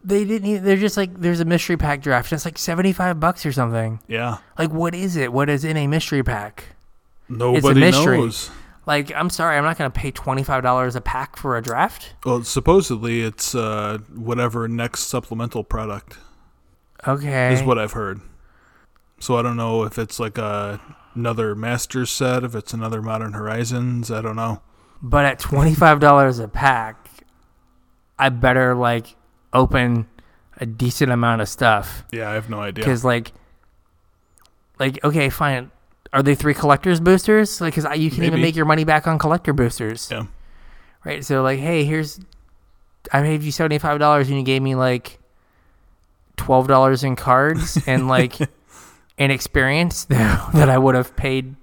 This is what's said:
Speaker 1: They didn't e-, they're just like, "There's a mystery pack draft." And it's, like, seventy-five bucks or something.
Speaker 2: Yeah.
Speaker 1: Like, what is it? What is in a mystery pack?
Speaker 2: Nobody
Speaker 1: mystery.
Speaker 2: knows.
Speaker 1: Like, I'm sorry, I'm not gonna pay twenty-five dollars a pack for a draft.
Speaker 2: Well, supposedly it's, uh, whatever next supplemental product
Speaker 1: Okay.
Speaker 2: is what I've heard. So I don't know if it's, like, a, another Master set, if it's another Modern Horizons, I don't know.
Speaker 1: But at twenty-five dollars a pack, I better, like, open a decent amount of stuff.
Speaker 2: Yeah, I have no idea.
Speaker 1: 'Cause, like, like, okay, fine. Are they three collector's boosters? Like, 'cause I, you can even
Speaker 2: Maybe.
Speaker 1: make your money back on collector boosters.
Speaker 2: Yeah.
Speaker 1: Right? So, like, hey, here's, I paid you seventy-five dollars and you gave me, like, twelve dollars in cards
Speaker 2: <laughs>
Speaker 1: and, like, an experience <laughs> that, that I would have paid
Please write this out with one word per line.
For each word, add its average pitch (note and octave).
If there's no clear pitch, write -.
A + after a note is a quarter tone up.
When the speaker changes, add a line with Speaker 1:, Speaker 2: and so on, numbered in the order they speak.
Speaker 1:
They G3+
didn't G3+
e-, G#3
they're G3
just G3+
like, F#3
"There's E3+
a E3
mystery E3+
pack C#3+
draft." B2+
And E3
it's, -
like, E3
seventy-five F3+
bucks E3+
or D3
something. A2+
Speaker 2:
Yeah. A#2
Speaker 1:
Like, E3
what E3+
is F#3
it? C3
What C3+
is C#3+
in D#3
a C#3+
mystery D3
pack? G#2+
Speaker 2:
Nobody B2+
Speaker 1:
mystery. D3
Speaker 2:
knows. A#2
Speaker 1:
Like, D3
I'm E3+
sorry, E3
I'm C#3+
not D#3+
gonna C#3
pay -
twenty-five C3+
dollars B2+
a B2
pack -
for C3
a A2+
draft. B2+
Speaker 2:
Well, B2
supposedly A#2
it's, -
uh, G#2+
whatever A#2
next A#2
supplemental A#2
product G#2+
Speaker 1:
Okay. C3+
Speaker 2:
is B2+
what B2+
I've G#2+
heard. G2+
So B2
I A#2
don't A#2+
know A2+
if G#2
it's, A2
like, A2
a, G#2
another A#2
Master A#2+
set, B2+
if A#2
it's -
another A2+
Modern A2
Horizons, A#2
I A2
don't A2
know. A2+
Speaker 1:
But C#3+
at C3
twenty-five D3+
dollars C#3
a A2
pack, A2+
I C3+
better, B2+
like, A#2+
open B2
a -
decent B2
amount A#2
of G#2
stuff. -
Speaker 2:
Yeah, A2+
I G#2+
have G#2+
no G#2
idea. G#2
Speaker 1:
'Cause, B2
like, A#2+
like, C3+
okay, D3
fine. C3+
Are C#3
they C#3+
three D3
collector's D3+
boosters? G3
Like, E3
'cause D#3
I, D3
you D#3
can B2+
even E3
Speaker 2:
Maybe. -
Speaker 1:
make D#3
your D#3
money D#3
back D#3
on D#3+
collector D#3
boosters. A#2+
Speaker 2:
Yeah. A2
Speaker 1:
Right? D3+
So, C3+
like, C3+
hey, D#3
here's, D#3
I C#3
paid D3+
you D3+
seventy-five D3+
dollars D3
and C#3
you C3+
gave C3
me, C3+
like, B2+
twelve C3
dollars C3
in C3
cards D3+
Speaker 2:
<laughs> -
Speaker 1:
and, C3
like, B2+
an C#3
experience C#3+
<laughs> -
that, A2+
that D3
I C3
would C3
have B2+
paid C3